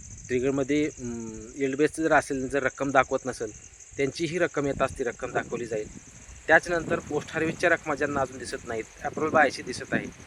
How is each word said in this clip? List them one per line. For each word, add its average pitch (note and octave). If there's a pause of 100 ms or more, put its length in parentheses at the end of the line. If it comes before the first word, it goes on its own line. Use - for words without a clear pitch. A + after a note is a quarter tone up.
(260)
ट्रिगरमध्ये, C#3
अं, A#2
यील्ड C3+
बेसचं D3+
जर D#3+
असेल, C3
जर C3
रक्कम C3+
दाखवत C3
नसेल, A2+ (440)
त्यांचीही D3+
रक्कम D#3
येताच C3+
ती C3
रक्कम A#2+
दाखवली A#2
जाईल. G#2+ (280)
त्याच्यानंतर E3
पोस्ट -
हार्वेस्टच्या E3
रकमा D#3
ज्यांना C#3+
अजून C3
दिसत B2
नाहीत, A2+ (200)
अप्रूव्हल D3+
by D#3
आयसी C#3
दिसत C3+
आहे, G#2 (200)